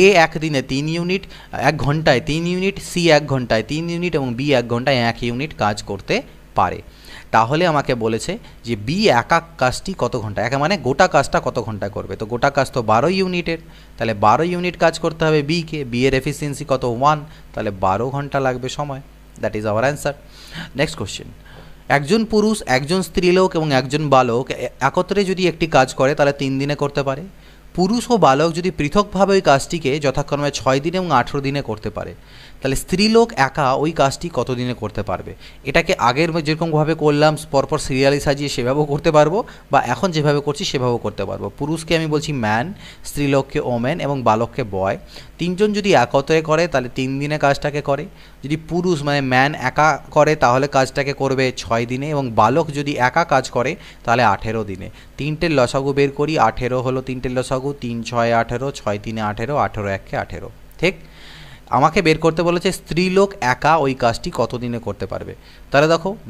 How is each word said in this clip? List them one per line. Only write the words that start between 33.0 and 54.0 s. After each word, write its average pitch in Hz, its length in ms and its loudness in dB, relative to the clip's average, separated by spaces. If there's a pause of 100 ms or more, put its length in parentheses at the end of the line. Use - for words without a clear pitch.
একা 143 200 0 (160)
ওই 160 80 0 (100)
কাজটি 135 260 0 (100)
কত 120 120 0 (100)
দিনে 123 220 -4
করতে 107 280 -6
পারবে? 87 220 -8 (380)
এটাকে 170 240 2 (160)
আগের 151 200 2 (180)
যেরকমভাবে 156 460 0 (100)
করলাম 151 300 4 (200)
পরপর 143 340 2
সিরিয়ালি 139 380 2
সাজিয়ে 143 300 -2
সেভাবেও 135 380 0
করতে 143 240 0
পারবো, 156 220 4 (320)
বা 135 80 4 (140)
এখন 190 220 0
যেভাবে 147 320 2
করছি 147 240 -4
সেভাবেও 123 340 0
করতে 101 240 -4
পারবো। 98 180 -6 (120)
পুরুষকে 156 400 -4
আমি 160 140 -4
বলছি 151 180 -2 (120)
ম্যান, 110 220 0 (440)
স্ত্রীলোককে 143 500 0 (140)
ওম্যান 123 320 -2
এবং 139 120 -2 (100)
বালককে 113 360 2 (120)
বয়। 95 220 0 (420)
তিনজন 180 380 0
যদি 202 120 0 (140)
একত্রে 139 360 2 (100)
করে 156 220 2
তাহলে 127 260 -2
তিন 131 120 -2 (120)
দিনে 147 240 -2
কাজটাকে 143 440 0
করে। 143 140 -2 (400)
যদি 143 140 -2 (120)
পুরুষ 175 280 0 (100)
মানে 143 140 0 (100)
ম্যান 135 200 4 (180)
একা 151 200 4 (280)
করে 151 160 6 (100)
তাহলে 131 220 4 (120)
কাজটাকে 135 440 0
করবে 135 240 0 (160)
ছয় 117 300 -2
দিনে, 135 220 -6
এবং 143 100 -2 (160)
বালক 135 280 4 (100)
যদি 147 140 -4 (160)
একা 165 160 0 (100)
কাজ 131 120 2 (100)
করে 123 160 0 (340)